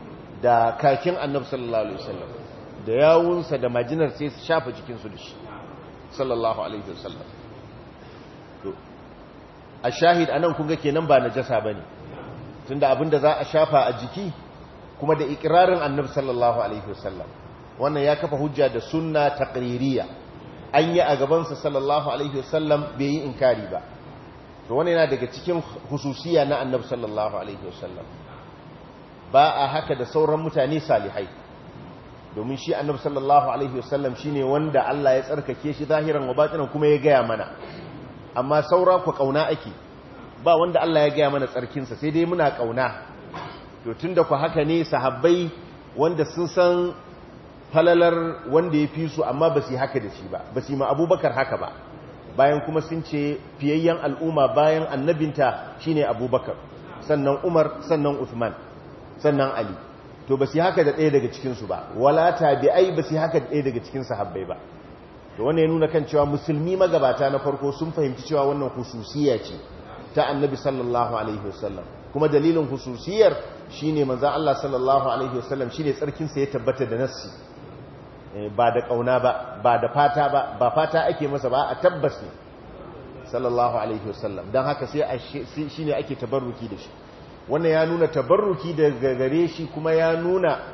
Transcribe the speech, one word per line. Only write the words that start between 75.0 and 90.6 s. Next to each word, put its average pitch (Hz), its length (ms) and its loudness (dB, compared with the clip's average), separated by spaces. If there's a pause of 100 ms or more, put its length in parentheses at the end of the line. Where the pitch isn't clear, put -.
alaihi 123 320 -2
wasallam 127 320 -6
shine 147 240 -2
tsarkin 151 320 -6
sa 143 120 -6
ya 139 80 2
tabbata 131 380 -2
da 113 140 -2
nassi. - 300 -6 (1080)
Eh, 104 120 -6
ba 117 240 4
da 123 160 0
kauna 123 320 2
ba, - 420 0
ba 120 160 6
da 117 140 0
fata 143 380 4
ba, 143 280 0
ba 123 140 2
fata 156 320 2
ake 151 240 -2
masa 139 220 -2
ba, 135 180 2
a 127 80 -4
tabbas 160 460 0
ne. - 80 -14 (1000)
Sallallahu 120 460 0
alaihi 110 300 -4
wasallam. 98 440 -8
Dan 131 140 2
haka 139 220 -4
sai 147 140 -4
a 131 180 -2
shi, - 260 -10 (100)
shi, 151 140 -6
shine 151 260 -4
ake 147 200 -4
tabarruki 120 520 -4
da 104 100 -10
shi. - 120 -16 (580)
Wannan 160 240 2
ya 160 140 4
nuna 165 220 2
tabarruki 170 680 2
daga 135 400 4
gare 139 320 2
shi 160 200 -8
kuma 160 260 -2
ya 165 220 4
nuna 170 440 2 (140)